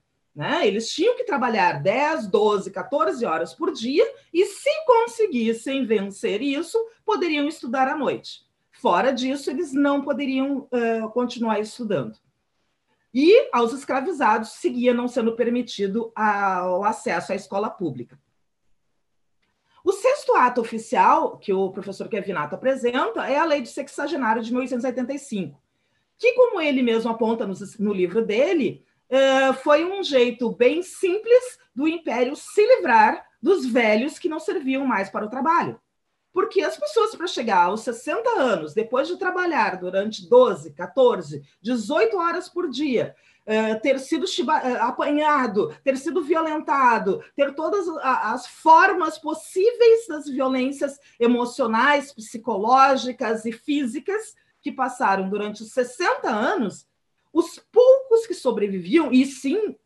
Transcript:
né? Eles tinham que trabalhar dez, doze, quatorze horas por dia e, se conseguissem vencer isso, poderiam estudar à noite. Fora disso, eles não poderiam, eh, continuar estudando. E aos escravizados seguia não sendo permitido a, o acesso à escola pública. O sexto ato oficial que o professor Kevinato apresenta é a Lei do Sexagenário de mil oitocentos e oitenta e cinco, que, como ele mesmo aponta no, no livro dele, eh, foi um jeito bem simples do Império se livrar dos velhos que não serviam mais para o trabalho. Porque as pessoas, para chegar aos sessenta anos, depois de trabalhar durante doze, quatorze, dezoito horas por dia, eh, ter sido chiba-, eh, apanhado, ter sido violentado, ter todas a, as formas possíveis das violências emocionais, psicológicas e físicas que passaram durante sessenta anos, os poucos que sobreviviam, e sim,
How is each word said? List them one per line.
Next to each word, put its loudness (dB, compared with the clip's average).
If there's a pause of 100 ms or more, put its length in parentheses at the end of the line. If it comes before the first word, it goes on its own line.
(360)
né? -2
Eles -4
tinham 0
que -6
trabalhar 0
dez, 0
doze, 0
quatorze -2
horas -2
por -4
dia 0 (260)
e, 2
se -6 (160)
conseguissem 0
vencer -2
isso, -2 (260)
poderiam -2
estudar -2
à -4
noite. -6 (280)
Fora 0
disso, -4
eles -6
não 2
poderiam, -4
eh, -2
continuar -2
estudando. -6 (960)
E 6
aos 2
escravizados -2
seguia 0
não -2
sendo 0
permitido -2
a, 0
o -2
acesso -2
à -4
escola -4
pública. -10 (1600)
O 2
sexto 2
ato 2
oficial 2
que -4
o 0
professor -10
Kevinato -4
apresenta -2
é 0
a 2
Lei 0
do -12
Sexagenário -4
de -6
mil -2
oitocentos -4
e -2
oitenta -4
e -8
cinco, -8 (540)
que, 2
como 4
ele 2
mesmo 0
aponta -2
no, -4 (260)
no 0
livro 0
dele, 0 (260)
eh, 4
foi 2
um -4
jeito 2
bem 2
simples 2 (160)
do -2
Império -2
se -2
livrar 4 (160)
dos 2
velhos 2
que -4
não -6
serviam -4
mais -2
para -8
o -8
trabalho. -2 (540)
Porque 0
as -2
pessoas, -2
para -8
chegar 2
aos -2
sessenta -4
anos, 0
depois -2
de -4
trabalhar -2
durante -4
doze, 4
quatorze, 0 (200)
dezoito -2
horas -4
por -6
dia, -4 (300)
eh, -2
ter 0
sido -4
chiba-, -2
eh, -2
apanhado, 0
ter 0
sido -4
violentado, 0 (140)
ter 0
todas -4
a, -2
as -10
formas 4
possíveis 2
das -8
violências -4 (180)
emocionais, 2
psicológicas 0
e -4
físicas -6 (260)
que -8
passaram -2
durante -6
sessenta -2
anos, -2 (460)
os -2
poucos 6
que -4
sobreviviam, 0
e 4
sim, -4